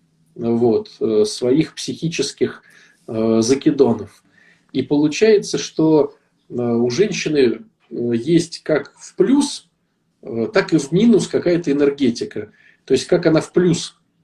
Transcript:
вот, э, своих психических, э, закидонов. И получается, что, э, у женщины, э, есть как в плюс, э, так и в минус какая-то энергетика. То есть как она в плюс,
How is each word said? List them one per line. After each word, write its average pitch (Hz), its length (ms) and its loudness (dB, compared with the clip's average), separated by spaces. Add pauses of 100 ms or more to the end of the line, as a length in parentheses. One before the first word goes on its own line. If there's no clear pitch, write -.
(340)
вот, 117 560 0 (100)
э, 107 240 2
своих 127 500 0
психических, - 880 -6 (460)
э, 113 340 0
закидонов. 131 800 0 (480)
И 127 100 -4
получается, 151 760 0
что, 156 560 0 (360)
э, - 40 -12
у 120 360 0
женщины, 147 720 0 (280)
э, 120 240 -4
есть 160 500 0
как 147 340 -2
в - 180 -20
плюс, - 520 0 (540)
э, 113 300 -4
так 190 220 0
и 156 40 6
в 139 140 -8
минус 208 360 4
какая-то 165 440 -2
энергетика. 139 800 -2 (340)
То 131 100 -2
есть 123 120 0
как 170 200 0
она 156 140 2
в - 120 -8
плюс, - 440 0 (280)